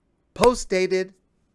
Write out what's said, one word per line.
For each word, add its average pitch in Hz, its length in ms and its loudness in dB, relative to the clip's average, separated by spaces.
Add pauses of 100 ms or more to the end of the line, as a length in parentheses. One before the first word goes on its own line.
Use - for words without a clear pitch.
(320)
Post 240 380 0
dated 185 420 -2 (420)